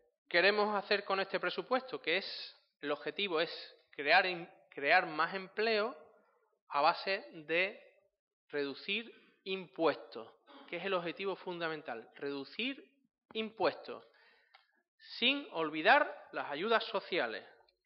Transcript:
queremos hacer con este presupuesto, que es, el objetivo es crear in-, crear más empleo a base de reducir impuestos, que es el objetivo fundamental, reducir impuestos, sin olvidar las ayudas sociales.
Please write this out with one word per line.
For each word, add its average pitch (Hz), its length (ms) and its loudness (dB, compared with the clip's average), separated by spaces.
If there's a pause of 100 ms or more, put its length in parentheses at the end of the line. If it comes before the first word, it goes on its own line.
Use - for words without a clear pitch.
(280)
queremos 208 480 4
hacer 202 280 0
con 190 160 0
este 190 200 -2
presupuesto, 180 600 -4
que 165 160 0
es, - 380 -8 (260)
el 143 100 -2
objetivo 151 480 -2
es 170 100 2 (420)
crear 160 340 6
in-, 175 240 -4 (200)
crear 160 360 4
más 160 280 0
empleo 214 640 -2 (720)
a 143 120 0
base 185 520 2
de 175 480 -2 (680)
reducir 147 640 -4 (300)
impuestos, 160 880 -2 (360)
que 175 100 -6
es 170 80 -6
el 190 80 -2
objetivo 180 420 -2
fundamental, 156 800 -6
reducir 143 680 -6 (500)
impuestos, 180 720 -2 (920)
sin 285 540 0
olvidar 165 800 4
las 135 180 -6
ayudas 196 360 2
sociales. 123 600 -2 (400)